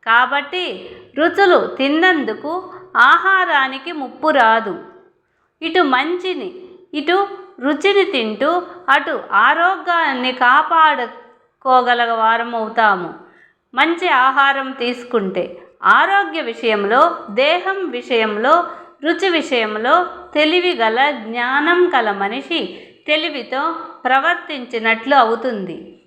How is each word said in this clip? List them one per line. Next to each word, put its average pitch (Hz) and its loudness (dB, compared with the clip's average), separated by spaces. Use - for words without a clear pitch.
కాబట్టి 269 0
రుచులు 339 4
తిన్నందుకు 294 0
ఆహారానికి 302 2
ముప్పు 294 -4
రాదు. 226 4
ఇటు 330 0
మంచిని, 302 -2
ఇటు 349 0
రుచిని 302 0
తింటూ 277 -2
అటు 294 2
ఆరోగ్యాన్ని 311 0
కాపాడుకోగల 254 0
వారమవుతాము. 226 0
మంచి 339 0
ఆహారం 269 2
తీసుకుంటే 240 -4
ఆరోగ్య 320 2
విషయంలో, 226 0
దేహం 349 -2
విషయంలో, 240 0
రుచి 349 0
విషయంలో 240 0
తెలివి 330 2
గల, 226 0
జ్ఞానం 269 0
కల 233 0
మనిషి 233 -4
తెలివితో 294 -4
ప్రవర్తించినట్లు 254 0
అవుతుంది. 220 0